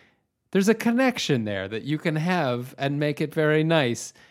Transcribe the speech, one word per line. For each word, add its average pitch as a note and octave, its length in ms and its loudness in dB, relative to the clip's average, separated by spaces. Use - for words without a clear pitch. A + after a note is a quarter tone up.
there's F#3+ 160 4
a A3+ 60 6
connection A#3 680 0
there G2 240 -4
that G#2+ 140 -8
you D3 160 -4
can D#3 180 -2
have D3 600 -2
and C#3+ 200 -2
make D3+ 220 -2
it D3+ 140 -4
very D#3 300 4
nice. D3 480 0